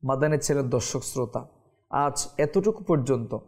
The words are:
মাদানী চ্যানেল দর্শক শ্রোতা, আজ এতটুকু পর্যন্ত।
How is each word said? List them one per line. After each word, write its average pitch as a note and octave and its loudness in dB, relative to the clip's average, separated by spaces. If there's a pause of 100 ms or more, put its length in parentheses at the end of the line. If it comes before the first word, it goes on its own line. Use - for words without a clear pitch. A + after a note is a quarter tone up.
মাদানী C#3 2
চ্যানেল C#3 0
দর্শক A#2+ -2
শ্রোতা, A#2+ -4 (480)
আজ C#3+ 0 (220)
এতটুকু F#3+ 2
পর্যন্ত। C3+ 2 (180)